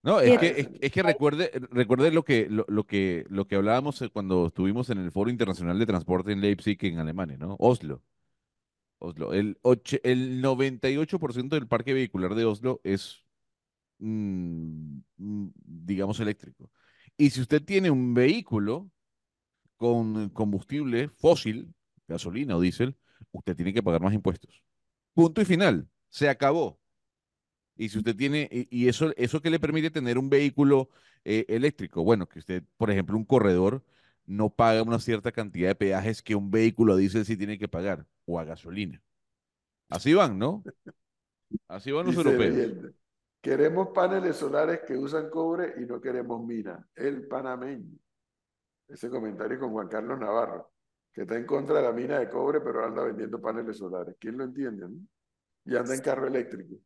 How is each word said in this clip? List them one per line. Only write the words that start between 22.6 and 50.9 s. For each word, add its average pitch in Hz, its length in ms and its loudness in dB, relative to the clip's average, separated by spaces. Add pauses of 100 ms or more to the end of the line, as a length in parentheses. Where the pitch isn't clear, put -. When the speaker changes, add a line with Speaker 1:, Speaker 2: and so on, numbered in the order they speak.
Speaker 1:
diésel, 113 360 0 (340)
usted - 240 -8
tiene 87 180 -4
que 113 100 0
pagar 85 180 2
más 95 140 2
impuestos. - 500 -4 (500)
Punto 165 260 6
y 214 40 4
final. 175 440 2 (200)
Se - 200 0
acabó. 139 520 0 (920)
Y 110 140 -6
si 104 100 -4
usted 107 160 0
tiene, 139 380 -2
y, 123 180 -6
y 123 180 2
eso, 151 280 2
¿eso 123 240 -2
qué 156 100 -2
le 160 80 2
permite 156 320 2
tener 127 280 0
un 135 100 0
vehículo, 139 600 6 (340)
eh, 110 240 2
eléctrico? 113 560 0
Bueno, 98 240 4
que - 100 -20
usted, 90 240 -6 (140)
por 110 140 0
ejemplo, 98 260 0
un 110 80 0
corredor 104 580 4 (440)
no 104 240 0
paga 113 320 4
una 113 180 0
cierta 113 320 -2
cantidad 92 380 -2
de 98 40 0
peajes 98 480 -2
que 107 140 -2
un 98 140 -4
vehículo 110 420 4
a 92 40 6
diésel 98 280 2
sí 107 120 -4
tiene 101 220 -8
que 98 100 -8
pagar, 85 380 -6 (200)
o 85 120 -4
a 82 60 -6
gasolina. 85 580 -10 (840)
Así 87 260 0
van, 151 240 4
¿no? 170 240 -4 (1040)
Así 101 240 -12
van 156 160 -2
los 175 80 0
Speaker 3:
Dice 165 140 2
el 139 60 6
Speaker 1:
europeos. 120 220 4
Speaker 3:
oyente, - 380 -4 (460)
"Queremos 156 480 2
paneles 185 480 0
solares 156 500 -2
que 131 100 -6
usan 151 340 -6
cobre 165 480 -4
y 123 80 -8
no 120 140 -10
queremos 120 440 -6
mina". 101 500 -10
El 135 320 -6
panameño. 127 720 -10 (880)
Ese 123 220 -14
comentario 110 500 -8
con 131 140 -8
Juan 104 160 -6
Carlos 113 320 -8
Navarro, 110 520 -4 (380)